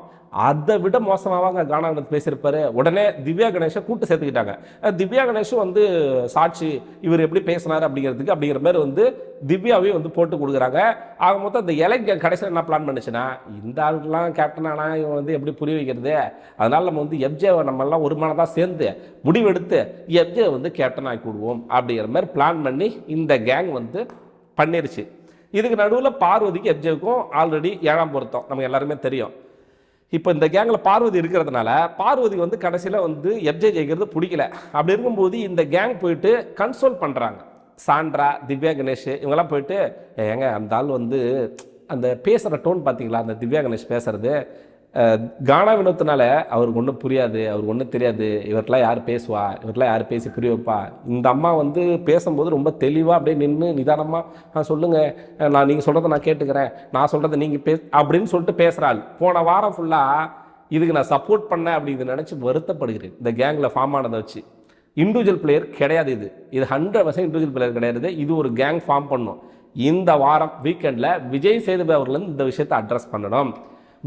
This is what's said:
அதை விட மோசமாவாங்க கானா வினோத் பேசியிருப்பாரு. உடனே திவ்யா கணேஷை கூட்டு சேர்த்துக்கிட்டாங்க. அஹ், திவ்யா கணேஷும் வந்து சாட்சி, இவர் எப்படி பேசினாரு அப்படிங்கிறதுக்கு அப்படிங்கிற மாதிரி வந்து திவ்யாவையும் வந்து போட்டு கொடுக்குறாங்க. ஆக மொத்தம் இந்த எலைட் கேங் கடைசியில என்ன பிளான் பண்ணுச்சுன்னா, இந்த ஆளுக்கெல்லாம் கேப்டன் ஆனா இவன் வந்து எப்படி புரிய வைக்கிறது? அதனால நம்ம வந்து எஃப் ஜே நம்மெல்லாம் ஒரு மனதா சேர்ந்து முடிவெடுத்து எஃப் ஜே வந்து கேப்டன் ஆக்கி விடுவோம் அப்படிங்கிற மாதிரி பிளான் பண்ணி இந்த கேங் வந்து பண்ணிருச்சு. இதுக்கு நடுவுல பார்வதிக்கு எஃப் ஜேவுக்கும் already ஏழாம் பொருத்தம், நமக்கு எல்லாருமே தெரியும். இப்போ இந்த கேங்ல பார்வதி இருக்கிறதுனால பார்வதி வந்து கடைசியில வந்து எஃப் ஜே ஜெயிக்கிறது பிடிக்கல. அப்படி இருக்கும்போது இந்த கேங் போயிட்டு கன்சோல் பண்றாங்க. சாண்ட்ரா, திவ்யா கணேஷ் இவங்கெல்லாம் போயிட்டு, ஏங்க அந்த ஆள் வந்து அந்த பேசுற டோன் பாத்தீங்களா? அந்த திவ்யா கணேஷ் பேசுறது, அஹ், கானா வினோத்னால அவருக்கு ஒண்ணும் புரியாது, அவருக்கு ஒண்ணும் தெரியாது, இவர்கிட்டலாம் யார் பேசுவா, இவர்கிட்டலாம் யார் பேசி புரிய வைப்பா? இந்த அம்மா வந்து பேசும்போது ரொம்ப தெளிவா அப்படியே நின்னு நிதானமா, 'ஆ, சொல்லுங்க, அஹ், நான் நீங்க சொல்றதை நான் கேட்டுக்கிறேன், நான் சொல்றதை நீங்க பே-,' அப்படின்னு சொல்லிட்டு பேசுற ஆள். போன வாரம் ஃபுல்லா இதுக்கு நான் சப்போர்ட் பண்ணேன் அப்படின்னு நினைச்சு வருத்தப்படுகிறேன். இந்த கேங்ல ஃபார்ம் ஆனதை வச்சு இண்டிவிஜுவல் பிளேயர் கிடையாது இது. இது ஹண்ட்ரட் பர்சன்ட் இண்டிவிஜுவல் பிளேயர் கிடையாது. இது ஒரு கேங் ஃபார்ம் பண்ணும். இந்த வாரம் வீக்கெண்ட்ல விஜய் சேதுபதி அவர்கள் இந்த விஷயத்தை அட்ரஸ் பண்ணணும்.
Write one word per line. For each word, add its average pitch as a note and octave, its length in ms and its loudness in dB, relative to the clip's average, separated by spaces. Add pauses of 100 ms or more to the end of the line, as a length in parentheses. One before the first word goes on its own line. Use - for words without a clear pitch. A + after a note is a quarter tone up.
(300)
அதை D3 480 2
விட F#3+ 220 2
மோசமாவாங்க F#3 680 0
கானா D#3 220 0
வினோத் D3+ 220 -4
பேசியிருப்பாரு. D3 540 0
உடனே E3 440 2
திவ்யா E3 400 0
கணேஷை F3 340 -2
கூட்டு G3+ 220 -4
சேர்த்துக்கிட்டாங்க. B2+ 540 -2 (220)
அஹ், G3+ 140 0
திவ்யா G3 340 0
கணேஷும் A3 260 -2
வந்து F3+ 580 2 (160)
சாட்சி, D#3 520 0 (200)
இவர் E3 180 2
எப்படி E3 340 2
பேசினாரு E3+ 140 -6
அப்படிங்கிறதுக்கு C#3 680 -2
அப்படிங்கிற D3 240 -2
மாதிரி F3 180 2
வந்து F#3+ 520 0 (180)
திவ்யாவையும் F#3+ 460 2
வந்து D#3+ 160 -2
போட்டு E3+ 280 0
கொடுக்குறாங்க. C#3 580 2 (220)
ஆக F#3+ 200 4
மொத்தம் G3 300 -2
இந்த D#3+ 200 2
எலைட் A#3 160 2
கேங் G3 160 0
கடைசியில F3 240 0
என்ன E3+ 240 -2
பிளான் D#3 140 0
பண்ணுச்சுன்னா, B2+ 440 -4 (380)
இந்த B2+ 200 -4
ஆளுக்கெல்லாம் D#3 480 -2
கேப்டன் D#3 400 -2
ஆனா D3+ 240 -4
இவன் D3+ 180 -2
வந்து D3 200 -4
எப்படி C#3+ 180 -2
புரிய D#3 260 -4
வைக்கிறது? C3 540 -2 (260)
அதனால C#3 260 2
நம்ம D#3 160 -2
வந்து D3+ 200 -4
எஃப் C#3 160 -2
ஜே F#3 140 2
நம்மெல்லாம் D3 520 2
ஒரு D3+ 140 0
மனதா D#3 280 0
சேர்ந்து D#3+ 540 -2 (260)
முடிவெடுத்து F3 840 2
எஃப் E3+ 260 4
ஜே A3+ 140 2
வந்து C#3+ 240 -2
கேப்டன் C3+ 340 -4
ஆக்கி A#2+ 200 -8
விடுவோம் A2+ 440 -6
அப்படிங்கிற A#2+ 380 0
மாதிரி E3 280 -2
பிளான் D3+ 280 2
பண்ணி D3 440 -4
இந்த D#3 320 0
கேங் C#3 320 0
வந்து C3 340 -6 (560)
பண்ணிருச்சு. D#3 500 -2 (400)
இதுக்கு A3 320 2
நடுவுல B3 260 2
பார்வதிக்கு G3+ 600 2
எஃப் D3 120 0
ஜேவுக்கும் E3+ 420 0 (160)
already E3 420 0
ஏழாம் D#3+ 300 2
பொருத்தம், B2+ 300 -6
நமக்கு C3+ 220 -6
எல்லாருமே C#3 360 -2
தெரியும். B2+ 500 -6 (600)
இப்போ E3+ 220 0
இந்த D#3+ 160 2
கேங்ல G#3 260 2
பார்வதி G3+ 460 2
இருக்கிறதுனால D#3 800 0
பார்வதி A3+ 380 2
வந்து F3 220 -2
கடைசியில F#3 440 -2
வந்து E3+ 420 -2
எஃப் D3+ 140 0
ஜே G#3 120 4
ஜெயிக்கிறது D#3+ 320 0 (120)
பிடிக்கல. D#3+ 380 -2 (140)
அப்படி D3+ 260 0
இருக்கும்போது G#3 480 0
இந்த F3+ 240 0
கேங் F3+ 360 -2
போயிட்டு F3+ 580 0
கன்சோல் B3 420 0
பண்றாங்க. A#2+ 440 -4 (440)
சாண்ட்ரா, C#3+ 400 2 (200)
திவ்யா C#3 240 0
கணேஷ் C3+ 340 -4
இவங்கெல்லாம் C#3+ 420 -2
போயிட்டு, D3 480 -2 (200)
ஏங்க A2+ 380 -2
அந்த G#2+ 220 -4
ஆள் B2+ 100 0
வந்து B2+ 720 -2 (320)
அந்த B2 360 -2
பேசுற G#3+ 260 2
டோன் E3 360 -2
பாத்தீங்களா? A#2+ 280 -2
அந்த A2+ 200 -2
திவ்யா A#2+ 300 -2
கணேஷ் A#2 260 -4
பேசுறது, A#2 580 -2 (460)
அஹ், A#2 380 2 (120)
கானா E3+ 300 6
வினோத்னால D3+ 720 4
அவருக்கு A#2 340 0
ஒண்ணும் B2+ 200 -2
புரியாது, B2 460 0
அவருக்கு G#2+ 220 -2
ஒண்ணும் A#2+ 220 -2
தெரியாது, A2 560 0
இவர்கிட்டலாம் A2 340 0
யார் A#2 240 2
பேசுவா, A#2 400 -4 (220)
இவர்கிட்டலாம் A2 180 -2
யார் A2+ 240 2
பேசி A#2 220 -4
புரிய A#2+ 240 0
வைப்பா? G#2+ 380 -4 (160)
இந்த B2 220 2
அம்மா D#3 240 2
வந்து E3 520 0
பேசும்போது D#3+ 440 2
ரொம்ப D3+ 300 0
தெளிவா D#3 300 2
அப்படியே D#3 380 2
நின்னு D3+ 180 0
நிதானமா, D#3 600 0 (300)
'ஆ, D#3 60 0
சொல்லுங்க, D#3 540 2 (220)
அஹ், D3+ 120 2
நான் C#3 160 6
நீங்க D3 260 2
சொல்றதை E3 160 4
நான் D3+ 120 0
கேட்டுக்கிறேன், C#3 520 0 (200)
நான் C#3 200 2
சொல்றதை D3+ 240 0
நீங்க D3 360 0
பே-,' D#3+ 200 -2
அப்படின்னு D3 320 4
சொல்லிட்டு F3 440 2
பேசுற E3 140 0
ஆள். B2+ 180 2 (200)
போன F3 220 2
வாரம் F#3 360 2
ஃபுல்லா D#3 540 0 (380)
இதுக்கு D#3+ 240 2
நான் C#3 160 2
சப்போர்ட் G#3 400 2
பண்ணேன் E3 320 0
அப்படின்னு C#3 220 -4
நினைச்சு C3+ 400 -8
வருத்தப்படுகிறேன். B2 680 -4 (100)
இந்த A#2+ 80 -2
கேங்ல C#3 340 0
ஃபார்ம் C3+ 300 -2
ஆனதை C3 140 -2
வச்சு A2 340 -8 (520)
இண்டிவிஜுவல் G3 440 2
பிளேயர் D3+ 300 2
கிடையாது D3 420 0
இது. G#2 380 -10
இது C3 200 -2
ஹண்ட்ரட் F3+ 380 2
பர்சன்ட் E3 240 -2
இண்டிவிஜுவல் D#3 200 -2
பிளேயர் B2 220 0
கிடையாது. A#2+ 440 -2
இது D3+ 180 -2
ஒரு D3 140 0
கேங் C#3 380 0
ஃபார்ம் C#3+ 200 0
பண்ணும். A#2+ 320 -4 (340)
இந்த E3 420 4
வாரம் D3+ 360 4 (120)
வீக்கெண்ட்ல D3 640 -2
விஜய் D3+ 320 2
சேதுபதி F3+ 400 2
அவர்கள் C3+ 220 -2
இந்த D3+ 220 -4
விஷயத்தை C3 360 0
அட்ரஸ் A2+ 320 -4
பண்ணணும். A2 420 -2 (540)